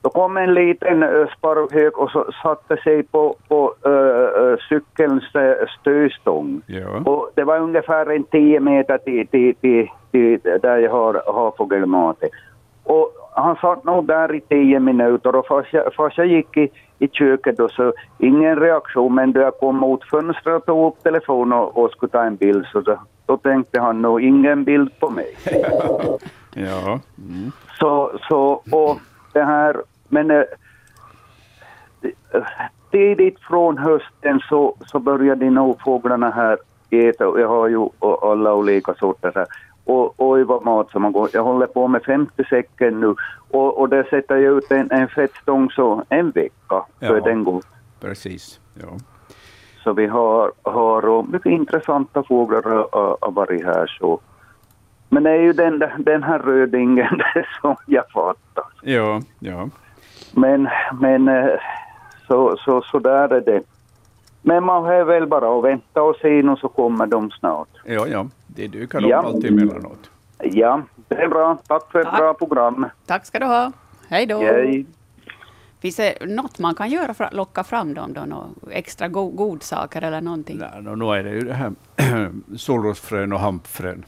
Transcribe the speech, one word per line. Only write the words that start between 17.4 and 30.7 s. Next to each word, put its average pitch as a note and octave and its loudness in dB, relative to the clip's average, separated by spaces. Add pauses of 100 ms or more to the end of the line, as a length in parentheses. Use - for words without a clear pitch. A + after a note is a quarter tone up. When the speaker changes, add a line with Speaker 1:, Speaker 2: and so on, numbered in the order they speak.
Speaker 1:
då, A#2 2
så B2 0 (240)
ingen D3+ 4
reaktion, C3+ 2
men C3 2
då C3 4
jag C3 2
kom C3+ 0
mot C3 0
fönstret D#3+ -4
och E3 -4
tog D#3+ 2
upp - -20
telefon C3+ 0
och, A#2 0
och A#2 2
skulle - -6
ta A#2 2
en A2 -2
bild, G2+ 2
så G#2 0
då, G#2 0 (260)
då C3 0
tänkte C3+ -2
han A2+ 0
nog A#2 2
ingen C#3 4
bild C#3+ 0
på D#3 -2
mig. - -8 (100)
Speaker 2:
<laughs> - - (1080)
Ja. F#2+ -6 (180)
Mm. F#2+ -12 (280)
Speaker 1:
Så, D#3 0 (160)
så, C#3 2 (100)
och D3 2 (340)
det D3 2
här, D3 0 (280)
men, D3+ 2
eh, D3 4 (2500)